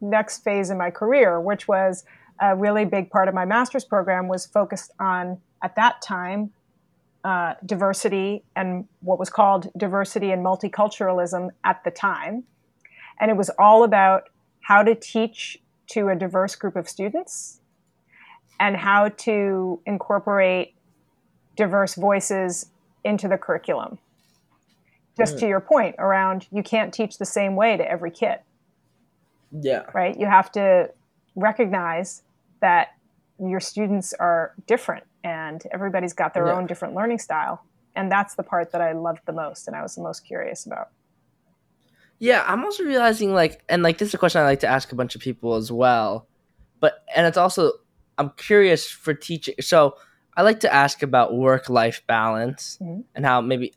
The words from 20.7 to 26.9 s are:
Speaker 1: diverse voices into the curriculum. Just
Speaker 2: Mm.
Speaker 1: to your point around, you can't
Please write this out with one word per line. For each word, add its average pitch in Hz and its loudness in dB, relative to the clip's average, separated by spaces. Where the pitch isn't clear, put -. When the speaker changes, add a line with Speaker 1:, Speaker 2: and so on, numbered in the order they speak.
Speaker 1:
diverse 196 2
voices 190 0
into 208 -2
the 190 0
curriculum. 160 -6
Just 180 2
Speaker 2:
Mm. - -8
Speaker 1:
to 226 0
your 190 0
point 214 2
around, 190 0
you 202 -4
can't 214 -2